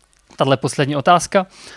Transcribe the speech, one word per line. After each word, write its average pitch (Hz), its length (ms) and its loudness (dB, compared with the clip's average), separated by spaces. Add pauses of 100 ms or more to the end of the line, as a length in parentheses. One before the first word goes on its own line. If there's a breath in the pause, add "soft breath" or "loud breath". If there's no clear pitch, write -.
(360)
tahle 135 220 0
poslední 143 380 -4
otázka. 175 520 0 (300 loud breath)